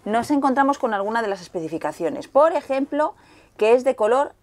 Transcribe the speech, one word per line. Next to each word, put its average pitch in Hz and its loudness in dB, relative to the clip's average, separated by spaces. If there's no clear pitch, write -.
nos 226 -2
encontramos 277 2
con 226 -2
alguna 208 -2
de 220 -4
las 190 -6
especificaciones. 160 -6
Por 320 4
ejemplo, 285 -2
que 220 6
es 254 2
de 254 0
color 254 0